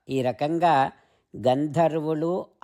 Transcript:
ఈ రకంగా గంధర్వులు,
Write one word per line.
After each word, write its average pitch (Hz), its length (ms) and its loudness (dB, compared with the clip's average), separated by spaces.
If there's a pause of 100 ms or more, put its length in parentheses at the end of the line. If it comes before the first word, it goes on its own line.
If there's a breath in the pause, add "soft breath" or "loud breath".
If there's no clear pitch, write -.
ఈ 135 140 -2
రకంగా 147 720 2 (560 soft breath)
గంధర్వులు, 156 960 0 (180)